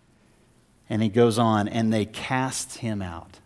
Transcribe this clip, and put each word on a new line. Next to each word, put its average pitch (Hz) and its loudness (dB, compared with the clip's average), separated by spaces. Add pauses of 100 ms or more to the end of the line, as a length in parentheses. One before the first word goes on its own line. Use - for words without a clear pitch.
(880)
And 110 0
he 110 2
goes 117 4
on, 110 2
"And 110 0
they 107 2
cast - -6
him 107 -6
out." 85 -12